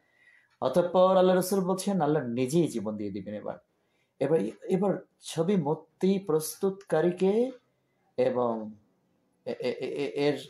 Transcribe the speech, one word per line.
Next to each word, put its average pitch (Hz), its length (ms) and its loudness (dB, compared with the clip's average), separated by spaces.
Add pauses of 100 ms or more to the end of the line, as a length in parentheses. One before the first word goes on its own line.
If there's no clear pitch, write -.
(600)
অতঃপর 185 560 4
আল্লাহ 185 180 6
রাসূল 185 240 0
বলছেন, 190 420 -2
আল্লাহ 147 220 0
নিজেই 127 440 0
জীবন 107 300 -6
দিয়ে 101 140 -6
দিবেন। 101 220 -10
এবার, 104 240 -10 (640)
এবার, 143 200 2 (300)
এবার 185 360 0 (160)
ছবি 170 340 -2
মূর্তি 180 640 0
প্রস্তুতকারীকে 190 1300 0 (680)
এবং 120 540 0 (760)
এ-, 127 140 -6
এ-, 123 200 -4
এ-, 131 160 -6
এ-, 143 200 -6
এর 143 240 0 (100)